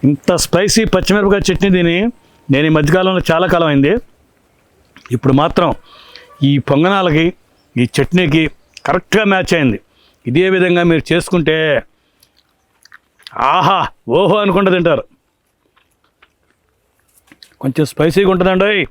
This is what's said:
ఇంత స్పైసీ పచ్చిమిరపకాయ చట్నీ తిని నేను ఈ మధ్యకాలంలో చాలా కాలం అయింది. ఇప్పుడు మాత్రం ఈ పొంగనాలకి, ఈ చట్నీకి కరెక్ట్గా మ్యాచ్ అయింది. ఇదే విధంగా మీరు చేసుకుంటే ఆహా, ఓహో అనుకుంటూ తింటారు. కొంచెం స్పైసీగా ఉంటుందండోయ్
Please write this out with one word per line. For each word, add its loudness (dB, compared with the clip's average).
ఇంత 0
స్పైసీ 0
పచ్చిమిరపకాయ 0
చట్నీ 0
తిని 0
నేను 2
ఈ 2
మధ్యకాలంలో 0
చాలా 2
కాలం 0
అయింది. 2
ఇప్పుడు 0
మాత్రం 0
ఈ 2
పొంగనాలకి, 2
ఈ 2
చట్నీకి 0
కరెక్ట్గా 0
మ్యాచ్ 0
అయింది. 0
ఇదే 2
విధంగా 0
మీరు 0
చేసుకుంటే 0
ఆహా, 0
ఓహో 2
అనుకుంటూ 0
తింటారు. 0
కొంచెం -2
స్పైసీగా 2
ఉంటుందండోయ్ 0